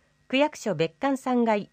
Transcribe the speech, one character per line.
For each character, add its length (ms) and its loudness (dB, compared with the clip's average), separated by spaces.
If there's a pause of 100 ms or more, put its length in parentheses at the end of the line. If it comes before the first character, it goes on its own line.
(280)
区 80 -2
役 200 2
所 180 -4
別 240 -2
館 180 0
三 280 0
階 280 0